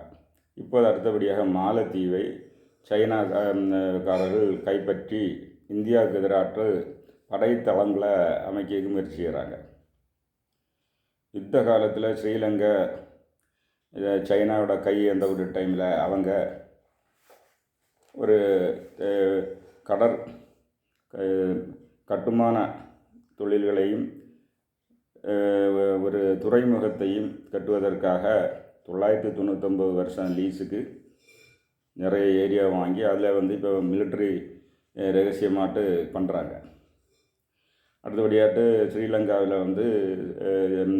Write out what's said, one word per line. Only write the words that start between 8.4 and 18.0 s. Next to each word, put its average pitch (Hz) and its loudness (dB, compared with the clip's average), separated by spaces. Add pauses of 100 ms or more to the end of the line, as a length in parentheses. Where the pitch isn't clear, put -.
அமைக்க 98 -4
முயற்சி 95 -4
செய்கிறாங்க. - -6 (1700)
யுத்த 104 0
காலத்துல 110 2
ஸ்ரீலங்கா, 107 0 (1000)
இத 98 -4
சைனாவோட 101 2
கை 101 0
எந்த 98 0
ஒரு 92 -4
டைம்ல 92 -2
அவங்க 95 -2 (1500)